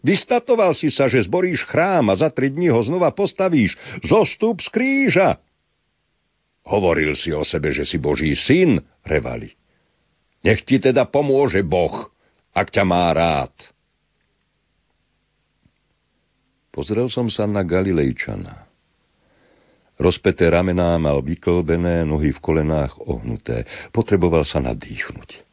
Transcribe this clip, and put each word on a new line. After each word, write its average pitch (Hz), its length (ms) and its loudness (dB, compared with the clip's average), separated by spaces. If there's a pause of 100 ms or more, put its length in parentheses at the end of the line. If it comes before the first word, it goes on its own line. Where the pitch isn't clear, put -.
Vystatoval 202 720 2
si 151 160 -2
sa, 139 200 0
že 110 160 2
zboríš 175 400 -2
chrám 160 440 2
a 95 80 2
za 156 120 2
tri 135 200 -2
dni 165 240 0
ho 117 80 4
znova 165 320 0
postavíš. 190 640 0 (240)
Zostup 214 600 0
z - 80 -8
kríža! 240 680 2 (1300)
Hovoril 82 480 2
si 80 160 -6
o 76 160 -2
sebe, 78 240 -2
že 71 160 -2
si 78 160 -4
Boží 73 320 0
syn,“ 135 480 2 (240)
revali. - 480 -4 (880)
„Nech 107 240 0
ti 131 160 2
teda 127 240 2
pomôže 135 560 0
Boh, 87 480 -2 (400)
ak - 240 -4
ťa 98 80 2
má 87 320 2
rád.“ 80 400 0 (3250)
Pozrel 107 320 -2
som 120 240 -2
sa 104 160 -2
na 101 160 0
Galilejčana. 76 1040 -2 (1300)
Rozpeté 90 480 2
ramená 87 480 2
mal 73 240 0
vyklbené, 85 880 -2
nohy 76 240 0
v - 80 -8
kolenách 78 640 -2
ohnuté. 58 640 -8 (240)
Potreboval 85 560 2
sa - 80 -4
nadýchnuť. - 960 -8